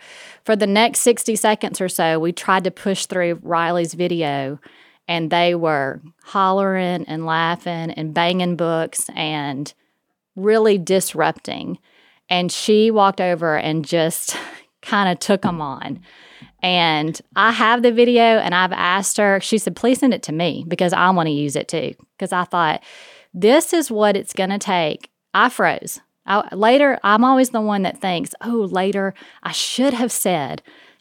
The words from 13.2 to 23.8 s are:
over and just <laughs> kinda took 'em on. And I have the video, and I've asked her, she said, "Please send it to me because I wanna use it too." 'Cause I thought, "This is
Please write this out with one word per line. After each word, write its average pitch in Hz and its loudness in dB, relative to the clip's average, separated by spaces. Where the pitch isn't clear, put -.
over 170 0
and 156 -2
just 165 -2
<laughs> - -20
kinda 196 0
took 196 0
'em 175 -2
on. 143 -8
And 165 0
I 208 4
have 226 2
the 240 2
video, 240 4
and 220 4
I've 185 2
asked 185 -2
her, 196 2
she - -2
said, 202 -2
"Please 247 0
send 262 2
it 180 -4
to 151 -6
me 160 -2
because 175 0
I 175 4
wanna 170 2
use 143 -2
it - -6
too." - -6
'Cause 185 -8
I 180 0
thought, 170 -2
"This 226 4
is 330 0